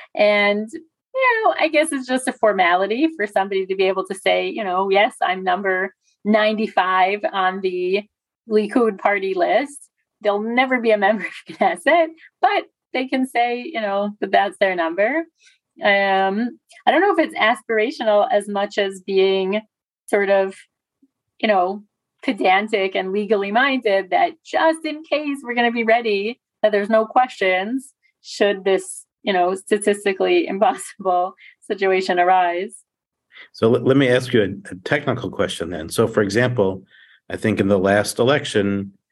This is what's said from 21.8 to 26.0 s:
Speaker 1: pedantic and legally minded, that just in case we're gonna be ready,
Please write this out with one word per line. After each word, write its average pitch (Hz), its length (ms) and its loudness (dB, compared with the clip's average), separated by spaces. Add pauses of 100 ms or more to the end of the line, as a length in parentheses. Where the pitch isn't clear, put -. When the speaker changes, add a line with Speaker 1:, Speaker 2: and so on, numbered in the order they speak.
Speaker 1:
pedantic 208 720 0
and 190 180 -4
legally 202 400 0
minded, 220 600 0
that 175 220 2 (120)
just 320 400 0
in 302 160 -8
case 285 400 -4
we're 240 140 -6
gonna 240 160 2
be 233 120 -2
ready, 220 560 0 (220)